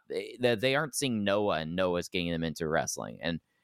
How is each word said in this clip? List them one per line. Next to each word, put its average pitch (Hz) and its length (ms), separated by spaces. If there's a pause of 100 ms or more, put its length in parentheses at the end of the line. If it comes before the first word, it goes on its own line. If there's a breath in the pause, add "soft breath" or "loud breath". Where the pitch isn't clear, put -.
(140)
eh, 101 240
they, 120 160
they 131 200
aren't 147 200
seeing 117 300
Noah 101 360
and 80 160
Noah's 90 320
getting 85 220
them 82 140
into 80 240
wrestling. 62 540
And 82 180 (240)